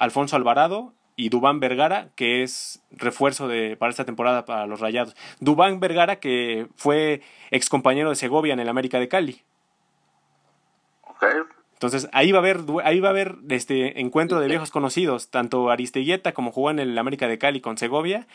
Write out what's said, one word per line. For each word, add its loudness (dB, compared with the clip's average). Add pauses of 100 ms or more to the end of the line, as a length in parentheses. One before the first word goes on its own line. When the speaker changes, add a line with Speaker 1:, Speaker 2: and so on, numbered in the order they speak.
Speaker 1:
Alfonso 0
Alvarado 2 (220)
y -4
Dubán 4
Vergara, 0
que 0
es -10
refuerzo -2
de, -2
para 0
esta -6
temporada 0
para -6
los -10
Rayados. -4 (240)
Dubán 4
Vergara, 2
que -2
fue 0 (300)
ex 0
compañero 2
de -2
Segovia 0
en -2
el -2
América -2
de 0
Cali. -2 (1600)
Speaker 2:
Ok. -6 (500)
Speaker 1:
Entonces, -4
ahí 4
va 6
a 8
haber 2
due-, -2
ahí 4
va 2
a 4
haber, -2 (140)
este, -2
encuentro 0
de 0
Speaker 2:
Sí. 0
Speaker 1:
viejos -4
conocidos, -2
tanto 0
Aristeguieta -2
como -4
jugó -2
en -2
el -2
América -2
de -2
Cali 0
con -8
Segovia, -2